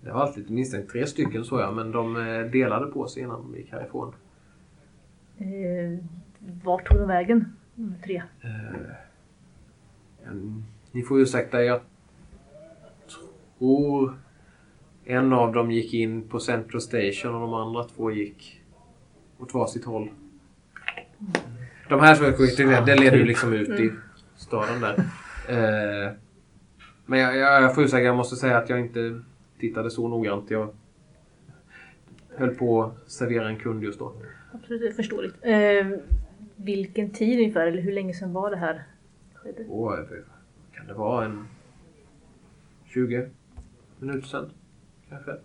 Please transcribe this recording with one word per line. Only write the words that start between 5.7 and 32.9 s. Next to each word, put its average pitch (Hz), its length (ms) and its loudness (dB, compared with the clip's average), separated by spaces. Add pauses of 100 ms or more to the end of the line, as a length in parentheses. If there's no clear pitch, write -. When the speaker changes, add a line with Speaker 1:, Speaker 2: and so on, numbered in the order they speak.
Speaker 2:
vart 185 240 0
tog 208 120 6
de 202 80 0
vägen? 190 480 2 (200)
De 208 280 -10
tre? 180 200 -6 (180)
Speaker 1:
Eh, 107 500 -12 (1400)
en, 104 360 -10 (280)
ni 123 120 -6
får 135 160 4
ursäkta, 123 440 2
jag 120 180 2 (1800)
tror 135 580 2 (880)
en 131 280 2
av 117 200 4
dem 117 180 2
gick 113 220 -2
in 113 360 -2
på 117 100 -4
Central 113 420 -4
Station 113 540 -4
och 117 60 -6
de 113 120 -6
andra 113 300 -4
två 113 280 -4
gick 104 500 -8 (800)
åt 127 140 -16
varsitt 117 320 -2
håll. 110 240 -6 (1800)
De 139 100 4
här 156 160 12
som 147 100 4
är 135 60 6
skit, 131 260 4
det, 131 280 6
det 139 100 8
leder 131 220 8
ju 117 80 8
liksom 117 280 2
ut 104 160 0
i 208 180 0
Speaker 2:
Mm. 107 120 -4 (360)
Speaker 1:
staden 117 460 -4
där. 104 140 -2 (540)
Eh, 107 600 0 (960)
men 131 140 2
jag, 127 180 2
jag, 139 260 8
jag 131 120 6
får 151 80 6
ursäkta, 131 180 4
jag 123 140 4
måste 123 200 -2
säga 123 220 2
att 120 120 0
jag 123 100 0
inte 117 420 -6 (380)
tittade 113 320 -4
så 117 160 -4
noggrant. 104 440 -4
Jag 107 180 -2 (1700)
höll 127 180 0
på 113 280 2
att - 280 -10